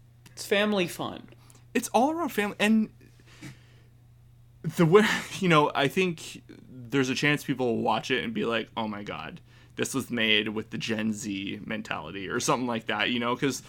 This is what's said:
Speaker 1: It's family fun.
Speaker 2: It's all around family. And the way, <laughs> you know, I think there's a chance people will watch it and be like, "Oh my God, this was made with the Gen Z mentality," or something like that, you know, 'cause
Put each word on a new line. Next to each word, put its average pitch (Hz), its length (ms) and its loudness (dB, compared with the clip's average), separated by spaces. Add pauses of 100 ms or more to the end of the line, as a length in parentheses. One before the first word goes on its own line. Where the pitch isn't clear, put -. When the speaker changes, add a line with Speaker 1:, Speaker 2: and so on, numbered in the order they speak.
(320)
Speaker 1:
It's - 140 -14
family 202 400 2
fun. 117 360 -8 (520)
Speaker 2:
It's - 140 -2
all 262 240 4
around 330 160 -2
family. 208 320 -2
And 214 300 4 (1900)
the 175 100 6
way, 208 180 10 (160)
<laughs> - 200 -10
you 185 80 0
know, 151 260 6
I 139 140 2
think 180 540 -2 (280)
there's 127 380 0
a 131 60 0
chance 147 300 0
people 127 220 -2
will 113 160 0
watch 113 280 0
it 127 140 0
and 117 80 -6
be 107 120 -2
like, 113 320 -2
"Oh 110 120 -2
my 104 140 -8
God, 80 380 -10 (360)
this 123 180 -4
was 131 160 -4
made 110 380 2
with 107 220 -6
the 113 80 -8
Gen 110 340 -2
Z 101 520 -6
mentality," 95 640 -8
or 117 120 -2
something 127 260 0
like 120 200 -6
that, 104 240 0
you 120 100 -2
know, 120 160 0
'cause 131 320 -2